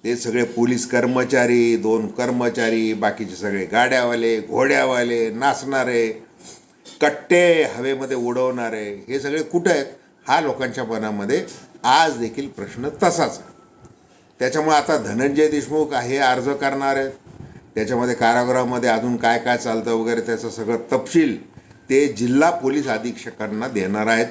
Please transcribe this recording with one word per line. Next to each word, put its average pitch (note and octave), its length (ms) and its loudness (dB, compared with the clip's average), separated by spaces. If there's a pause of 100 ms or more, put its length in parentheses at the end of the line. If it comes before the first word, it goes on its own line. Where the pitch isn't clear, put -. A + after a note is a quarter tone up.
ते A#2 120 -2
सगळे A#2+ 280 -2
पोलीस A#2+ 460 0
कर्मचारी, B2 880 2
दोन A2 300 0
कर्मचारी, A#2 880 0
बाकीचे G2+ 420 -4
सगळे G2 300 -4
गाड्यावाले, A#2 760 0
घोड्यावाले, B2 880 0
नाचणारे, B2 960 -2 (760)
कट्टे E3 640 4
हवेमध्ये C3 540 -2
उडवणारे, A#2+ 920 -2
हे C3 120 -4
सगळे C#3+ 240 -4
कुठे F3 280 0
आहेत? C#3 140 2 (420)
हा C#3+ 140 4
लोकांच्या B2+ 420 -4
मनामध्ये A2 600 -2 (380)
आज C#3 340 4
देखील A#2 300 -6
प्रश्न A#2 420 -10 (140)
तसाच E3 340 0
आहे. - 220 -20 (800)
त्याच्यामुळे D3+ 380 2
आता D3 200 2
धनंजय C#3+ 500 2
देशमुख D3+ 460 -2
हे B2+ 240 -2
अर्ज B2+ 320 2
करणार C#3 460 -2
आहेत, C3+ 160 -2 (640)
त्याच्यामध्ये A#2+ 400 0
कारागृहामध्ये B2 760 2
अजून A#2 280 0
काय A#2 220 2
काय B2 180 0
चालतं A2+ 360 -2
वगैरे, A2+ 280 0
त्याचं A#2 280 -4
सगळं A2+ 280 -4 (140)
तपशील C3+ 580 0 (400)
ते C#3 180 4
जिल्हा B2 420 2
पोलीस C#3 380 -2
अधीक्षकांना A2 800 -6
देणार G#2 400 -2
आहेत, A2+ 240 4